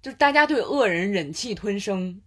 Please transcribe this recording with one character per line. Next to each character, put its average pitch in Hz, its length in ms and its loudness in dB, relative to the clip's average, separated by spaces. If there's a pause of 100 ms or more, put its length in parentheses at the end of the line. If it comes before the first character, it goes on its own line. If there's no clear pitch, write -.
就 269 100 -12
是 - 60 -18
大 285 140 4
家 294 140 6
对 294 160 0
恶 262 260 2
人 185 240 0
忍 160 220 -4
气 220 220 -6
吞 202 240 -4
声 185 480 -6